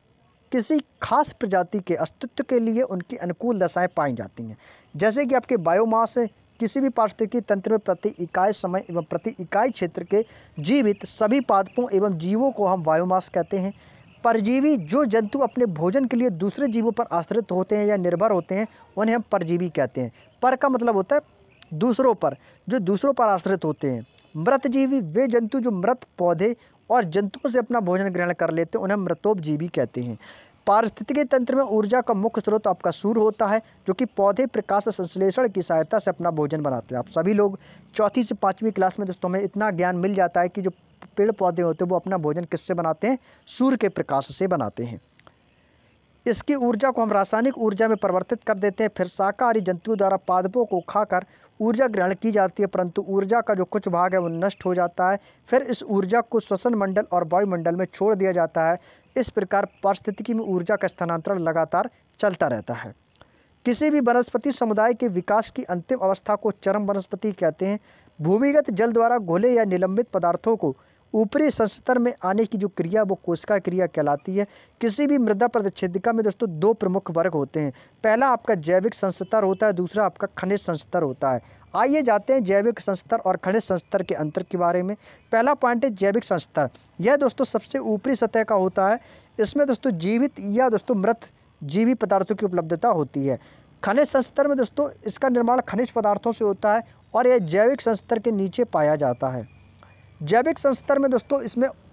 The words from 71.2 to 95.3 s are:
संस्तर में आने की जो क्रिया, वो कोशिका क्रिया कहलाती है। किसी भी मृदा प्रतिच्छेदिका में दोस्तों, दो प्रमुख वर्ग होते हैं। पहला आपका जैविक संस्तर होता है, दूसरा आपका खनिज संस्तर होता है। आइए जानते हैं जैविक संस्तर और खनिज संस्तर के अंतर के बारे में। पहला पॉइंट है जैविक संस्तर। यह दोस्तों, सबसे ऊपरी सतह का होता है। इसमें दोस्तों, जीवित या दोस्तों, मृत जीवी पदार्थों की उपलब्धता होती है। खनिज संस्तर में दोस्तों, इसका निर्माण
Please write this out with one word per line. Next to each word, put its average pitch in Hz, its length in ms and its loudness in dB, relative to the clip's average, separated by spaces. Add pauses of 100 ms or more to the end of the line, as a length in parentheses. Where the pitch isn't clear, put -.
संस्तर 233 480 0
में 240 140 0 (120)
आने 196 200 2
की 214 140 -4
जो 196 100 -2
क्रिया, 180 340 0
वो 196 140 0
कोशिका 185 420 -2
क्रिया 180 280 0
कहलाती 151 500 -2
है। 202 100 0 (340)
किसी 233 260 0
भी 285 120 2
मृदा 214 280 2
प्रतिच्छेदिका 196 640 -2
में 226 120 0
दोस्तों, 214 260 -2
दो 170 240 2
प्रमुख 185 360 -2
वर्ग 165 240 0
होते 147 260 -2
हैं। 143 120 -2 (320)
पहला 226 240 4
आपका 233 280 0
जैविक 185 380 2
संस्तर 196 500 -2
होता 190 220 2
है, 208 60 4
दूसरा 180 320 -2
आपका 196 240 -4 (100)
खनिज 190 220 -2
संस्तर 170 420 -2
होता 135 300 0
है। 120 80 -2 (340)
आइए 277 280 2
जानते 214 300 2
हैं 262 120 2
जैविक 202 360 2
संस्तर - 380 -2
और 185 180 0
खनिज 196 260 0
संस्तर 185 400 -2
के 180 120 -4
अंतर 151 280 -4
के 180 160 -6
बारे 175 240 2
में। 190 120 -4 (380)
पहला 233 220 2
पॉइंट 240 300 0
है 269 80 0
जैविक 196 320 0
संस्तर। 151 460 -2 (300)
यह 233 160 4
दोस्तों, 277 280 0
सबसे - 340 -4
ऊपरी 226 360 -2
सतह 226 280 0
का 220 140 0
होता 190 320 2
है। 226 120 0 (380)
इसमें 277 280 2
दोस्तों, 262 260 0
जीवित 214 480 -2
या 202 280 0
दोस्तों, 220 280 0
मृत 214 340 -2 (300)
जीवी 208 360 2
पदार्थों 196 400 0
की 208 100 -2
उपलब्धता 175 440 -2
होती 143 360 -2
है। 127 120 0 (440)
खनिज 247 260 2
संस्तर 277 380 0
में 285 100 0
दोस्तों, 269 340 -2 (160)
इसका 240 220 -2
निर्माण 240 320 2